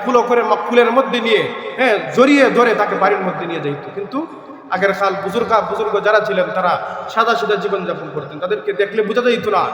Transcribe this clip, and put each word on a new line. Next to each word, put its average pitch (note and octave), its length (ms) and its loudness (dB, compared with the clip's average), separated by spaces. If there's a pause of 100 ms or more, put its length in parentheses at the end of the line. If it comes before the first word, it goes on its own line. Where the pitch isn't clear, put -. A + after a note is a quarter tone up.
কুলো B3 180 2
করে, A#3 200 2
মা-, G#3+ 140 2 (120)
কুলের A#3+ 220 4
মধ্যে B3 300 0
নিয়ে, G3+ 320 2 (240)
হ্যাঁ, A#3 220 2 (160)
জড়িয়ে C#4 360 6
ধরে A#3 240 4
তাকে G#3 220 0
বাড়ির G3 220 2
মধ্যে F3+ 280 -4
নিয়ে E3 140 -6
যাইত। C#3+ 340 -6
কিন্তু B3+ 320 -6 (440)
আগের F#3+ 240 0
কাল G3 280 0
বুজুর্গা, G#3+ 380 2
বুজুর্গ G#3 400 -2
যারা G#3 200 4
ছিলেন, F#3 340 0
তারা F3 280 0 (260)
সাদা A3+ 260 0
সিধা G#3 220 0
জীবনযাপন F3+ 580 -4
করতেন, D3 240 -10
তাদেরকে G3 340 -4
দেখলে G3+ 300 0
বোঝা A3+ 180 0
যাইত A3+ 280 0
না F3+ 260 2